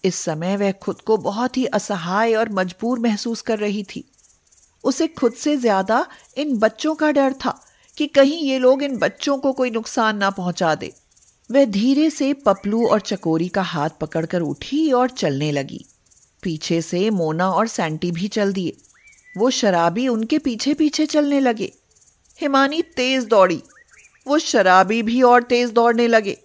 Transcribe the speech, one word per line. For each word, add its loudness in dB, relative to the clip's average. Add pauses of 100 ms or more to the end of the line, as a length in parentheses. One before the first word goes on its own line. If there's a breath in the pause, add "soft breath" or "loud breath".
इस 0
समय -4
वह 0
खुद -8
को 0
बहुत -4
ही 0
असहाय -2
और 0
मजबूर -4
महसूस -4
कर -4
रही -4
थी। -14 (720)
उसे 0
खुद 0
से -2
ज्यादा 0 (300 loud breath)
इन -2
बच्चों 0
का 0
डर 0
था -8 (380 soft breath)
कि -2
कहीं 4
ये 0
लोग 4
इन -6
बच्चों -2
को -2
कोई -2
नुकसान -2
ना 0
पहुंचा -2
दे। -12 (580)
वह 6
धीरे 2
से -2
पपलू 0
और 2
चकोरी -2
का -2
हाथ -4 (120)
पकड़कर -4
उठी -2
और 2
चलने -2
लगी। -6 (560)
पीछे -2
से -2
मोना 0
और 0
सैंटी -4
भी -4
चल -2
दिए। -6 (600)
वो 2
शराबी 0
उनके 0
पीछे -2
पीछे 0
चलने 0
लगे। -2 (680)
हिमानी 0
तेज -2
दौड़ी, 2 (640)
वो 2
शराबी 4
भी 0
और 6
तेज 2
दौड़ने 2
लगे। 2